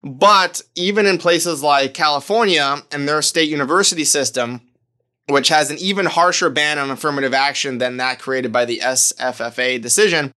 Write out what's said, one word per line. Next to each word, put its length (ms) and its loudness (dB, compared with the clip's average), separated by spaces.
But 580 4
even 320 0
in 100 4
places 460 0
like 320 2
California 960 0
and 180 -4
their 140 0
state 260 0
university 560 0
system, 560 -2
which 200 2
has 220 2
an 80 -8
even 280 -2
harsher 440 2
ban 280 0
on 120 -4
affirmative 420 -2
action 460 -2
than 200 -2
that 200 -4
created 340 -4
by 120 2
the 180 -4
S 360 0
F 220 -4
F 180 -6
A 200 0
decision 580 0